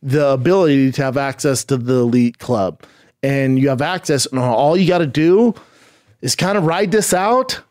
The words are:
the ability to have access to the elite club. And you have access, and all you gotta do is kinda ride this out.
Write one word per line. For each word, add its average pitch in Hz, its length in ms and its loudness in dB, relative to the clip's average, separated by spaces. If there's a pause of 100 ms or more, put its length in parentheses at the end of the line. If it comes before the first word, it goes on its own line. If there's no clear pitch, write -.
the 143 260 0
ability 139 640 2
to 147 100 -4
have 131 140 -4
access 139 480 -4
to 139 120 -2
the 123 180 -2
elite 120 440 2
club. 95 440 -4 (420)
And 135 340 0
you 135 100 2
have 131 120 -2
access, 156 460 -2
and 131 140 -6
all 127 360 2
you 185 100 2
gotta 175 200 0
do 180 480 2 (680)
is 123 120 -4
kinda 196 260 -2
ride 170 300 0
this 208 240 0
out. 233 460 0 (100)